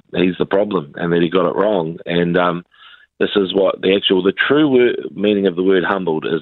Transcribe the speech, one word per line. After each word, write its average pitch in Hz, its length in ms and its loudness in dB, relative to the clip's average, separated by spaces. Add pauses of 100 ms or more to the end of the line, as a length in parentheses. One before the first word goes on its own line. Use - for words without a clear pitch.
(120)
he's 90 280 0
the 76 80 -2
problem 98 480 -2
and 85 180 -2
that 85 80 2
he 85 80 0
got 87 180 0
it - 80 -2
wrong. 90 520 -2
And, 87 280 0
um, 87 300 0 (540)
this 98 160 0
is 92 180 0
what 95 260 2
the 95 160 2
actual, 95 280 0
the 95 80 2
true 147 360 2
wor-, 123 440 2
meaning 101 340 0
of 87 100 0
the 90 60 -2
word 92 220 2
humbled 85 420 -2
is 78 160 -2